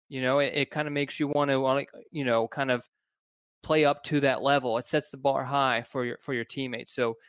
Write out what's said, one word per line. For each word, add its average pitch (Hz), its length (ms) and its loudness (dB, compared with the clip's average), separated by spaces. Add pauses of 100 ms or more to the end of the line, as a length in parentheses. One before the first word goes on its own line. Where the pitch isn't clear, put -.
You 131 160 -6
know, 131 160 2
it, 139 160 0
it 143 160 -2
kinda 151 180 -4
makes 143 300 -4
you 147 80 0
wanna, 143 320 2
wanna, 135 260 2 (260)
you 147 120 -4
know, 117 240 2
kind 135 240 -2
of 120 120 0 (800)
play 156 240 4
up 143 200 2
to 147 160 2
that 131 200 2
level. 127 380 2
It 123 60 -6
sets - 260 -2
the 139 60 -14
bar 135 280 0
high 131 380 2
for 127 200 -6
your, 120 160 -6
for - 140 -8
your 117 120 -2
teammates. 123 500 -8
So, 117 220 0 (120)